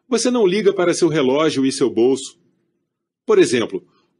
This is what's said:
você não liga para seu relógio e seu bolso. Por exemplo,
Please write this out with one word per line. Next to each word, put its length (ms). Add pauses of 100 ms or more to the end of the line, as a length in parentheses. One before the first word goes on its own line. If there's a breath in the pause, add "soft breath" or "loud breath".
você 200
não 160
liga 280
para 200
seu 140
relógio 580
e 60
seu 180
bolso. 480 (880)
Por 140
exemplo, 420 (380 soft breath)